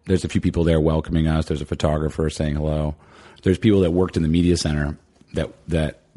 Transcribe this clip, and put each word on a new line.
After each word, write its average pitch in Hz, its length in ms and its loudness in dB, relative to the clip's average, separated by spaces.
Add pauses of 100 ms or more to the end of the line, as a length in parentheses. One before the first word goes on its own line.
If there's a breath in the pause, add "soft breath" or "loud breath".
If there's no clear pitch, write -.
there's 92 180 0
a 90 40 -2
few 98 140 -2
people 87 220 0
there 80 160 4
welcoming 80 480 0
us. 80 180 0
There's 76 160 -4
a 73 40 -10
photographer 78 640 -2
saying 76 280 -4
hello. 76 380 -2 (480 loud breath)
There's 92 140 2
people 101 240 4
that 85 120 2
worked 90 260 0
in 85 40 0
the 78 60 0
media 87 300 4
center 73 400 -2 (340)
that, - 180 -4 (180)
that, 78 340 -4 (140)